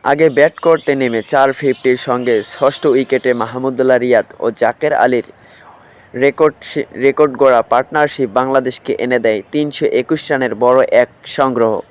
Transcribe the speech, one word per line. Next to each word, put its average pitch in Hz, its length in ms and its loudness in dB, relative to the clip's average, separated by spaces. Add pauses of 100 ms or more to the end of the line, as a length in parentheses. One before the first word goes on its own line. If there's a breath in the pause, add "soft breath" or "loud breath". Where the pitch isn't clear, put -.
আগে 147 280 2
ব্যাট 139 280 2
করতে 156 360 0
নেমে 120 280 -2
চার 139 300 2
ফিফটির 131 440 0
সঙ্গে 123 460 -2
ষষ্ঠ - 440 -2
উইকেটে 131 480 0
মাহমুদুল্লাহ 127 640 0
রিয়াদ 120 280 2 (140)
ও 113 100 -2
জাকের 117 420 -2
আলীর 123 320 0 (880 loud breath)
রেকর্ড 143 480 0
শি-, - 380 -10
রেকর্ড 135 360 2
গড়া 131 260 4
পার্টনারশিপ 135 720 -2
বাংলাদেশকে 131 640 -2
এনে 123 200 -2
দেয় 110 240 0 (100)
তিনশো 147 340 -4
একুশ 139 440 -2
রানের 131 240 -2
বড় 123 360 4
এক 120 180 4 (180)
সংগ্রহ। 117 540 0 (100)